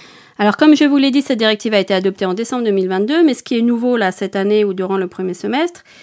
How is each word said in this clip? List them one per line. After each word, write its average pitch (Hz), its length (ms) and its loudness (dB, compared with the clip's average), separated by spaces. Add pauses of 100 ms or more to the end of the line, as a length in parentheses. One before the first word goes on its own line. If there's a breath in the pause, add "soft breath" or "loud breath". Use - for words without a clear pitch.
(360 loud breath)
Alors, 208 200 2
comme 302 180 6
je 294 100 4
vous 285 120 2
l'ai 269 160 2
dit, 277 100 2
cette 262 160 -2
directive 220 360 0
a 202 40 4
été 190 160 0
adoptée 190 320 -2
en 185 80 -2
décembre 233 300 -4
deux 214 80 0
mille 190 160 0
vingt-deux, 214 340 0
mais 285 120 4
ce - 100 -10
qui - 120 -2
est 226 60 0
nouveau, 240 340 0
là, 196 140 0
cette 196 240 -6
année 208 300 2
ou 196 100 -2
durant 185 220 -4
le 190 100 -2
premier 185 260 -6
semestre, 262 520 -4 (180 loud breath)